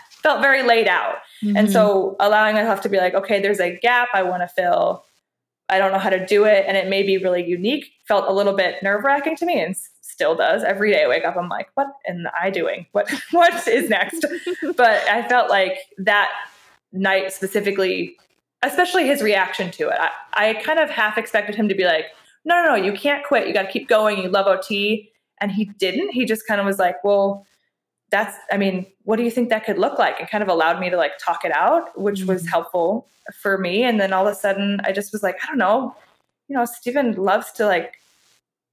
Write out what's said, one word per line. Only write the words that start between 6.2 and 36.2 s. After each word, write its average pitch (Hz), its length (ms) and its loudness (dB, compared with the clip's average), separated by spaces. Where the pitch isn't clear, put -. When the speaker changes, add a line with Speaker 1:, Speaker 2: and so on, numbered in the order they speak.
Speaker 1:
do 208 220 4
it." 202 220 6
And 196 100 0
it 185 100 0
may 196 140 0
be 196 160 2
really 180 260 0
unique, 180 420 -2
felt 202 220 2
a - 20 2
little 196 220 2
bit 190 300 -2
nerve-wracking 277 540 0
to 339 100 -6
me 330 120 0
and 170 120 -2
s-, - 180 -12
still 160 340 -2
does. 170 280 0
Every 202 280 0
day 156 120 4
I 143 40 4
wake 131 180 0
up, 175 100 -2
I'm 175 140 -4
like, 101 240 -8
"What 277 140 -2
am 175 200 -8
I 190 120 -2
doing? 175 400 -4
What, 202 180 0
<laughs> - 100 -18
what 339 360 2
is 233 220 2
next?" 214 340 -2
Speaker 2:
<laughs> 359 280 -6
Speaker 1:
But 226 320 4
I 214 180 0
felt 247 220 2
like 190 280 2
that 202 320 2
night 190 420 0
specifically, 190 840 -2
especially 302 460 0
his 277 160 0
reaction 190 480 0
to 151 180 -4
it, - 100 0
I, 160 100 0
I 220 120 0
kind 311 160 -2
of 302 140 2
half 214 260 -2
expected 208 380 -2
him 214 140 0
to 196 60 0
be 185 100 2
like, 160 200 2
"No, 349 160 4
no, 311 140 4
no, 196 80 0
you 196 100 -2
can't 285 320 -2
quit. 240 220 0
You - 80 -4
gotta 190 160 -2
keep - 160 -6
going. 214 340 2
You 180 80 -4
love 196 160 2
O 185 160 2
T." 208 480 -4
And 208 120 -4
he 202 140 -2
didn't. 196 460 -4
He 247 140 -2
just 220 200 -4
kind 208 140 -2
of 196 80 0
was 196 100 0
like, 185 260 0
"Well, 202 440 0
that's, 208 240 -2
I 202 60 0
mean, 190 280 -2
what 214 100 0
do 233 80 0
you 240 80 0
think 240 180 0
that 220 160 -2
could 214 140 -2
look 285 180 0
like?" 180 220 0
And 170 100 -10
kind 208 140 -2
of 190 60 -2
allowed 170 320 0
me 180 80 -4
to, 180 80 0
like, 151 200 0
talk - 280 -4
it 165 100 -2
out, 262 440 0
which 196 240 -2
was 185 200 -2
Speaker 2:
Mm-hmm. 170 60 -8
Speaker 1:
helpful 175 580 -2
for 196 160 0
me. 190 260 0
And 233 180 2
then 190 120 0
all 190 140 2
of 202 60 0
a - 20 -12
sudden 202 480 -2
I - 80 -2
just 202 220 -6
was 208 100 -6
like, 185 200 -2
"I - 40 -8
don't 294 100 -6
know, 226 380 2